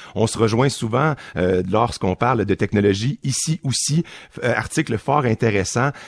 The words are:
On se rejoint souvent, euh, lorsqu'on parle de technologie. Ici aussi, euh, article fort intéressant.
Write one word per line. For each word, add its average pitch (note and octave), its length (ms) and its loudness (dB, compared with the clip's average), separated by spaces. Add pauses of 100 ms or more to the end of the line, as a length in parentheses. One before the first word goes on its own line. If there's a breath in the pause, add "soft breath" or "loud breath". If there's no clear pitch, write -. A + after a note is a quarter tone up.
(140)
On G#2+ 140 2
se - 100 -6
rejoint A2+ 300 2
souvent, C3 480 0 (180 loud breath)
euh, F#2 340 2
lorsqu'on G2 460 0
parle A#2+ 300 2
de G2 100 0
technologie. G#2 680 0
Ici C#3 400 -2
aussi, C#3+ 400 0 (400 loud breath)
euh, A#2+ 100 2
article A#2 420 -2
fort C#3 280 0
intéressant. A2+ 680 0 (180 loud breath)